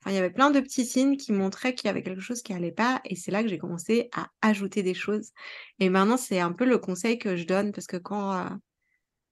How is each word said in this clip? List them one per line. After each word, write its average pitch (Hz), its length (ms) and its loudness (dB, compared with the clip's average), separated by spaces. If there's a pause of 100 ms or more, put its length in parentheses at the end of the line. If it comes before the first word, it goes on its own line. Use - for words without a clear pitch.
enfin, 196 120 -6
il - 20 0
y 190 40 2
avait 180 120 2
plein 262 200 4
de 277 100 6
petits 262 260 -2
signes 269 300 2
qui 269 160 -4
montraient 196 420 0
qu'il 233 140 -4
y - 20 2
avait 196 140 -2
quelque 185 160 -6
chose 233 220 -8
qui - 100 -10
allait 175 200 -4
pas. 240 320 0
Et 185 120 -6
c'est - 160 -8
là 202 100 0
que 233 60 -2
j'ai 180 100 -4
commencé 175 560 -2
à - 140 -6 (140)
ajouter 202 400 2
des 185 120 0
choses. 208 360 -4 (500)
Et 190 100 6
maintenant, 196 260 6
c'est 202 240 -2
un 175 120 0
peu 208 140 0
le 247 120 6
conseil 208 400 -2
que 190 180 -2
je 170 80 -2
donne 196 280 0
parce 185 160 -10
que - 80 -6
quand, 190 500 -4
heu, - 40 -8 (800)